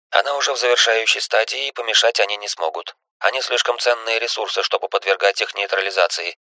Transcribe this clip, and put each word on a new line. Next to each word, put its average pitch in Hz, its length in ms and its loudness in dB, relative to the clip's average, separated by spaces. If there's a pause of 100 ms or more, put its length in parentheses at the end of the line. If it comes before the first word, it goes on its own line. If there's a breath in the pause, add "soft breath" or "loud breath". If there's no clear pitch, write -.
(120)
Она 143 240 2
уже 139 160 0
в 127 60 -4
завершающей 117 640 2
стадии, 123 460 0
и 139 40 -10
помешать 117 480 2
они 104 160 0
не 104 100 -10
смогут. - 480 -4 (240)
Они 127 220 0
слишком 120 380 -2
ценные 113 400 0
ресурсы, 110 440 -4
чтобы - 260 -2
подвергать 98 520 2
их 107 140 -4
нейтрализации 95 880 0